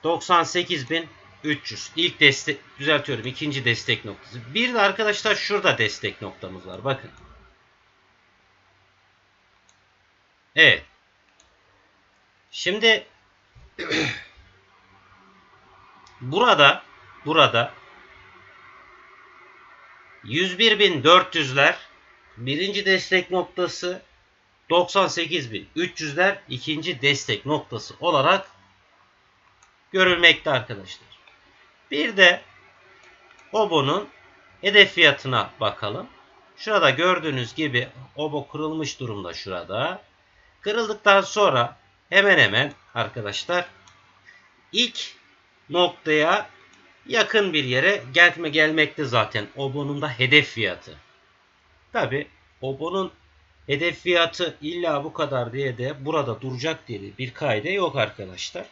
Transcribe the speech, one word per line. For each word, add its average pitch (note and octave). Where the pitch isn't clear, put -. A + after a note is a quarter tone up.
Doksan E3
sekiz E3
bin E3
üç D3+
yüz. -
İlk E3+
destek, C#3+
düzeltiyorum, C#3
ikinci C3+
destek A2+
noktası. A2
Bir A#3+
de A3+
arkadaşlar G3+
şurada F#3+
destek G#2
noktamız F#2
var. F#2
Bakın. C3
Evet. B2
Şimdi G#3+
<clears throat> F3
burada, D3
burada C3+
yüz F3+
bir G#3+
bin F3
dört F3
yüzler C#3+
birinci F3+
destek F#3
noktası, F3+
doksan F3
sekiz D#3
bin G2
üç F3
yüzler F3
ikinci C#3+
destek C3+
noktası C#3
olarak E3
görülmekte E3+
arkadaşlar. A#2
Bir C4+
de F#3
Obo'nun F3+
hedef G3+
fiyatına C3+
bakalım. A2
Şurada F#3+
gördüğünüz D3+
gibi B2+
Obo D3
kırılmış D#3
durumda G2+
şurada. G2
Kırıldıktan G#3
sonra D3+
hemen G3
hemen A#2+
arkadaşlar A#2
ilk A#3
noktaya E3+
yakın G#3+
bir D3
yere C#3
gelme, E3+
gelmekte D#3
zaten A2+
Obo'nun C#3
da D3+
hedef B2+
fiyatı. F2+
Tabi C#3+
Obo'nun D#3+
hedef D#3
fiyatı E3+
illa D#3
bu D#3
kadar C3
diye C3
de C3+
burada C#3
duracak C3
diye G#2
de G2+
bir B2+
kaide C3
yok F3+
arkadaşlar. G#2+